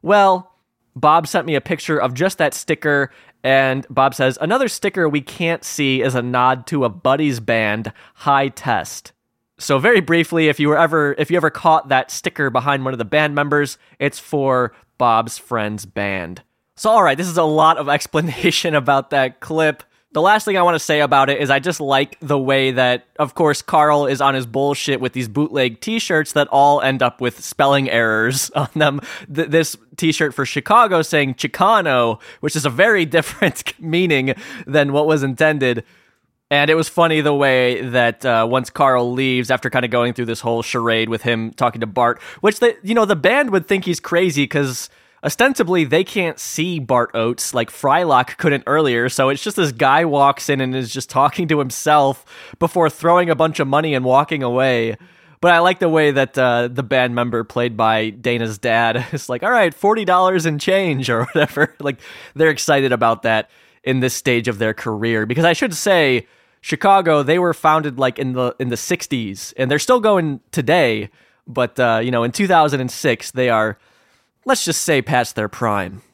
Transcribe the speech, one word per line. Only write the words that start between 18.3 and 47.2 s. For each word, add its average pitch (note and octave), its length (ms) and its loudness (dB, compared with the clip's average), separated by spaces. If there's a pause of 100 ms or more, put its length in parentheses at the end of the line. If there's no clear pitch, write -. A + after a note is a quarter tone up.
about C#3 360 0
that C3 280 -2
clip. D#3 440 -2 (280)
The G3+ 100 -2
last G#3+ 240 4
thing G3 120 -2
I F3+ 40 2
wanna F3 180 4
say D3+ 200 0
about C3+ 300 4
it C#3 100 -2
is C#3+ 100 -2
I C#3 100 4
just E3 200 -4
like C#3 420 0
the C#3+ 180 -2
way C3+ 320 2
that, B2 340 0 (120)
of C#3+ 160 -2
course, D3+ 280 0
Carl D3+ 460 2
is C3+ 140 -2
on C#3 120 2
his C3 120 -4
bullshit C3+ 540 -4
with B2+ 140 -4
these B2 140 -6
bootleg B2+ 520 -2
t-shirts G3 540 -2
that D3 160 2
all C#3+ 320 4
end C3+ 200 0
up B2 200 -2
with B2 220 -4
spelling C#3 460 0
errors A#2 600 0
<laughs> - 60 -12
on C#3 200 -2
them. C#3+ 240 0 (340)
Th-, D#3 140 -2
this D#3 300 0 (180)
t-shirt D#3 380 -2
for C3+ 120 -4
Chicago F#3+ 560 4
saying C#3+ 340 0
Chicano, C#3+ 840 0 (200)
which D3+ 160 -4
is C#3 80 -4
a C#3+ 40 0
very F#3 360 2
<laughs> D#3 120 -2
different - 600 -2
meaning D#3+ 560 0 (300)
than C#3+ 280 0
what D3+ 140 2
was D3+ 160 2
intended. C3+ 600 0 (680)
And C#3+ 180 2
it D#3+ 60 4
was D#3+ 120 0
funny D#3+ 340 2
the D3 120 2
way B2+ 480 2
that, A#2+ 420 0
uh, A2+ 260 2
once B2+ 200 -2
Carl B2+ 420 2
leaves, B2+ 380 -2
after B2+ 200 -2
kinda B2 180 -2
going A#2+ 260 0
through B2 120 -6
this A2+ 160 -6
whole A#2 200 -2
charade A2+ 480 -2
with A2+ 140 -4
him A2+ 280 -4
talking A#2 300 -2
to A2+ 60 -6
Bart, A#2+ 340 0 (200)
which, G#3 180 0
the, A#3 240 2
you G3+ 100 -4
know, A3+ 120 4
the G3 100 0
band A#3 340 0
would F#3+ 180 0
think F#3+ 160 -2
he's E3+ 160 -4
crazy E3+ 460 0
'cause C3+ 440 -4 (340)
ostensibly F#3 640 0
they D#3 180 0
can't F3+ 360 -4
see E3+ 400 -6
Bart A#2+ 360 0
Oates A#2 400 -4